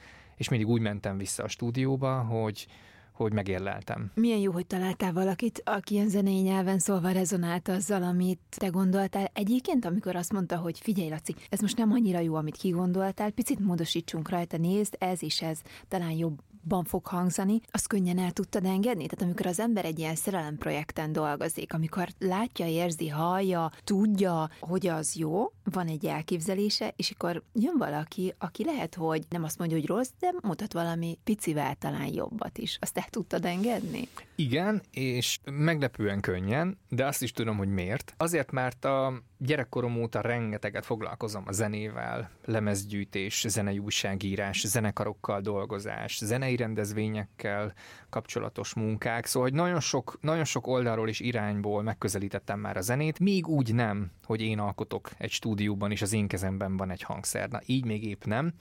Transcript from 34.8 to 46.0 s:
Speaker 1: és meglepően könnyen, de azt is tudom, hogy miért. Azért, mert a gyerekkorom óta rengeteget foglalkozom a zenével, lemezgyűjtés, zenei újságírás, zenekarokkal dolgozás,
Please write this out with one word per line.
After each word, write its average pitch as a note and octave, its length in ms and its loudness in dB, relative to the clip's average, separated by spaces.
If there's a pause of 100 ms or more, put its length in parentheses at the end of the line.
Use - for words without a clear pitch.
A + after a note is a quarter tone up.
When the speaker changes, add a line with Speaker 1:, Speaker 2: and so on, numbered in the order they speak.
Speaker 1:
és B2+ 480 0 (120)
meglepően C#3 680 2
könnyen, G#2+ 580 0 (120)
de C3 160 2
azt - 160 -2
is B2 100 -2
tudom, A2 260 -2
hogy G2 120 0
miért. G2 480 -2
Azért, E3 340 0
mert B2+ 340 -2
a C3+ 360 2 (160)
gyerekkorom B2 640 0
óta A2+ 200 -2
rengeteget G#2+ 640 -2
foglalkozom G#2+ 600 -4
a G2 40 -4
zenével, G#2+ 800 -2 (160)
lemezgyűjtés, G#2 1000 -2
zenei G2+ 320 0
újságírás, G2 880 -2
zenekarokkal G#2 760 -2
dolgozás, G#2 800 -4